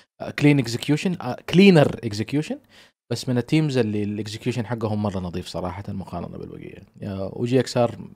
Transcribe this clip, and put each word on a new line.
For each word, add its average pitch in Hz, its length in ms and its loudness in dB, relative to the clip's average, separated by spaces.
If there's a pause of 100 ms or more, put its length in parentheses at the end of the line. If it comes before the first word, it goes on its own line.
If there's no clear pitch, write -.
(220)
آه، - 200 -8
clean 147 240 6
execution، 147 560 -2
آه، - 160 -6 (140)
cleaner 175 360 10 (220)
execution، 139 460 -4 (540)
بس 120 200 -4
من 123 80 0
التيمز 147 400 2
اللي 107 260 0
الاكزكيوشن 107 640 -4
حقهم 107 380 -2
مرة 98 160 -2
نظيف 90 280 -6
صراحة 90 400 -8
مقارنة 87 500 -10
بالبقية. - 400 -14 (260)
آه، 95 300 -8
و - 120 -4
جي 127 140 2
اكس - 180 -2
آر 120 140 2 (240)